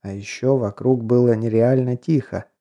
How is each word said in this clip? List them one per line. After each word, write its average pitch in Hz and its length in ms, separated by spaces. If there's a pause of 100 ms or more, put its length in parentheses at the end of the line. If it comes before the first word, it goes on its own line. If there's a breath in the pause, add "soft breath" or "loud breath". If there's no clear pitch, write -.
а 101 100
ещё 110 460
вокруг 120 460
было 120 320
нереально 120 600
тихо. 127 500 (160)